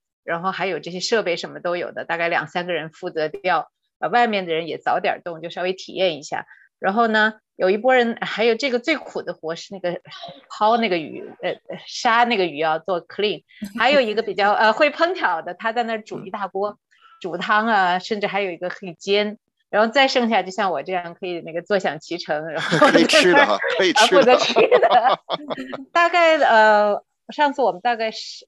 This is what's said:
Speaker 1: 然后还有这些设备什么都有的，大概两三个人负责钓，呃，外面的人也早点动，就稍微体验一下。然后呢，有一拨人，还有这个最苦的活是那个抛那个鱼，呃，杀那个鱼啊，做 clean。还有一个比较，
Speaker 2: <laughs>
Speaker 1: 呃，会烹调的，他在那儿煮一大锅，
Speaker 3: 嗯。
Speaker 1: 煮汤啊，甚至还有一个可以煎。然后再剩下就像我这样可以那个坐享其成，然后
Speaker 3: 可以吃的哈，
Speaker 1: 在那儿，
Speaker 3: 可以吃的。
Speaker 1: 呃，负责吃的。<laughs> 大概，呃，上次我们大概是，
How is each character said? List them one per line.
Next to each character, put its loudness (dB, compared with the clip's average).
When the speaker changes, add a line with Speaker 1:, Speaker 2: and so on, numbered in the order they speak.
Speaker 1:
然 -6
后 -4
还 -6
有 -6
这 -14
些 -10
设 0
备 -2
什 -10
么 -16
都 -4
有 -8
的， -10
大 -4
概 -2
两 -2
三 -6
个 -4
人 -6
负 -10
责 -2
钓， -2
呃， -4
外 4
面 -2
的 -4
人 -2
也 -6
早 -2
点 -2
动， -10
就 -10
稍 -8
微 -2
体 -14
验 0
一 -14
下。 -8
然 0
后 2
呢， 2
有 2
一 2
拨 2
人， 2
还 -4
有 4
这 -4
个 0
最 -2
苦 -10
的 -8
活 -10
是 -16
那 -14
个 -4
抛 2
那 0
个 0
鱼， -10
呃， -4
杀 2
那 0
个 2
鱼 -4
啊， 0
做 -6
clean。 -4
还 2
有 4
一 0
个 0
比 -8
较， 2
Speaker 2:
<laughs> 2
Speaker 1:
呃， 4
会 2
烹 0
调 -2
的， -10
他 -4
在 -2
那 -4
儿 -8
煮 -14
一 -14
大 -6
锅， -6
Speaker 3:
嗯。 -16
Speaker 1:
煮 -8
汤 0
啊， 2
甚 -6
至 0
还 -4
有 -4
一 -10
个 -8
可 -12
以 -12
煎。 -2
然 2
后 0
再 6
剩 0
下 2
就 -10
像 -2
我 -4
这 -8
样 -6
可 -12
以 -6
那 -14
个 -6
坐 -2
享 -4
其 -8
成， -4
然 -6
后 4
Speaker 3:
可 6
以 6
吃 6
的 6
哈， 2
Speaker 1:
在 -
那 -4
儿， -2
Speaker 3:
可 2
以 2
吃 4
的。 8
Speaker 1:
呃， 8
负 -
责 6
吃 -2
的。 4
<laughs> -14
大 4
概， 4
呃， 4
上 2
次 -2
我 2
们 -14
大 0
概 -4
是， -16